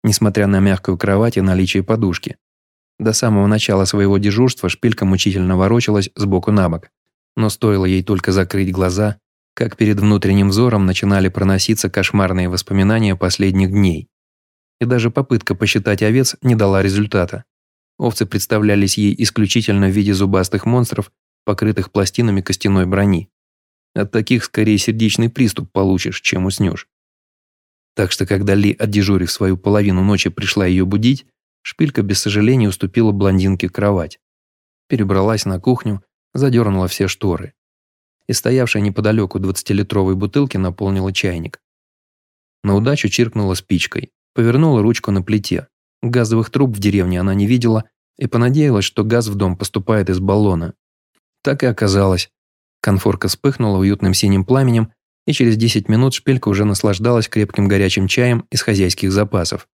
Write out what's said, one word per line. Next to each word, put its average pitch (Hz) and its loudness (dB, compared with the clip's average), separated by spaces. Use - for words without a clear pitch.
несмотря 104 0
на 98 2
мягкую 95 0
кровать 101 0
и 95 0
наличие 95 0
подушки. 104 -2
До 110 0
самого 107 2
начала 104 2
своего 98 2
дежурства 104 0
Шпилька 107 -2
мучительно 95 0
ворочалась 104 0
сбоку 98 -2
на 98 2
бок. 82 -6
Но 110 0
стоило 101 0
ей 92 0
только 95 -2
закрыть 95 0
глаза, 95 -2
как 117 -4
перед 104 2
внутренним 98 2
взором 107 2
начинали 95 2
проноситься 95 0
кошмарные 92 0
воспоминания 98 0
последних 95 0
дней. 95 0
И 120 -2
даже 120 0
попытка 127 -2
посчитать 101 -2
овец 123 0
не 123 2
дала 98 2
результата. 98 -2
Овцы 117 -2
представлялись 104 0
ей 104 2
исключительно 104 0
в 95 0
виде 101 2
зубастых 98 0
монстров, 120 -2
покрытых 104 -2
пластинами 110 0
костяной 95 0
брони. 95 0
От 101 -4
таких 113 0
скорее 107 0
сердечный 110 0
приступ 113 -2
получишь, 95 -2
чем - -2
уснешь. 95 -2
Так 98 0
что, - -4
когда 98 0
Ли, 101 2
отдежурив 101 0
свою 95 -2
половину 101 0
ночи, 98 0
пришла - -2
ее 92 2
будить, 110 0
Шпилька 147 -2
без 101 -2
сожаления 107 2
уступила 104 0
блондинке 95 0
кровать. 98 -2
Перебралась 101 0
на 92 -4
кухню, 107 -2
задернула 113 0
все - -2
шторы. 92 -6
Из 120 -4
стоявшей 120 0
неподалеку 104 0
двадцатилитровой 95 -2
бутылки 113 -2
наполнила 95 -2
чайник. 87 -6
На 101 2
удачу 117 0
чиркнула 107 -2
спичкой, - -4
повернула 123 2
ручку 113 0
на 95 0
плите. 101 -4
Газовых 113 0
труб 135 0
в 101 -8
деревне 92 0
она 95 0
не 101 2
видела 117 2
и 135 -6
понадеялась, 123 2
что - -2
газ 117 0
в 101 -6
дом 95 -2
поступает 98 -2
из 92 0
баллона. 95 0
Так 139 -2
и 131 0
оказалось. 98 0
Конфорка 95 0
вспыхнула 107 -2
уютным 98 2
синим 98 2
пламенем, 123 2
и 156 -2
через 117 2
десять 110 0
минут 123 2
Шпилька 127 0
уже 101 0
наслаждалась 107 0
крепким 101 0
горячим 95 2
чаем 123 0
из - -4
хозяйских 98 0
запасов. 101 -2